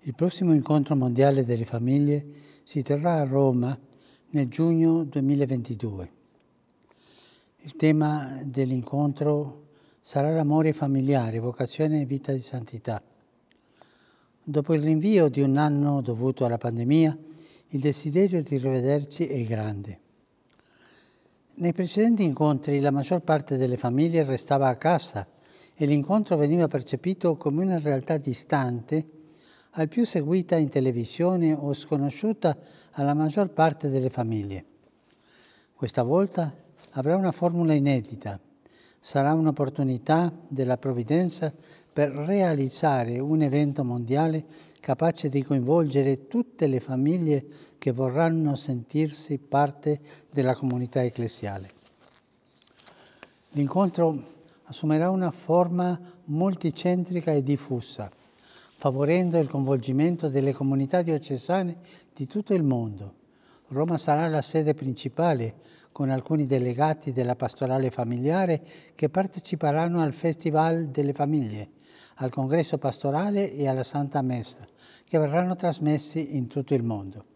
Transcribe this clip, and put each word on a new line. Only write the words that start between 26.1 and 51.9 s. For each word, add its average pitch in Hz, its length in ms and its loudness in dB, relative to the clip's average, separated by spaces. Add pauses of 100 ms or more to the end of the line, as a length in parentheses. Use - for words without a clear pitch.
veniva 151 320 4
percepito 165 680 -2
come 156 260 -2
una 185 140 0
realtà 147 400 -2
distante, 135 880 -2 (640)
al 160 180 -2
più 240 160 0
seguita 175 520 0
in 156 120 2
televisione 156 840 0
o 143 180 -4
sconosciuta 147 840 -2 (360)
alla 143 240 0
maggior 156 340 0
parte 156 400 2
delle 131 220 0
famiglie. 104 520 -4 (1120)
Questa - 280 -4
volta 165 520 0 (360)
avrà 143 260 0
una 190 160 0
formula 170 400 0
inedita. 123 680 0 (600)
Sarà 143 340 0
un'opportunità 147 960 0 (160)
della 127 300 -2
provvidenza 143 760 -2 (400)
per 143 200 0
realizzare 143 1080 0
un 151 220 0
evento 143 420 2
mondiale 135 600 0 (360)
capace 160 500 0
di 135 120 0
coinvolgere 139 840 2
tutte - 400 -2
le 131 140 2
famiglie 147 680 0 (320)
che - 120 -2
vorranno 147 640 2
sentirsi 143 840 -4
parte 143 600 0 (320)
della 127 240 2
comunità 123 480 -2
ecclesiale. 101 680 -6 (1800)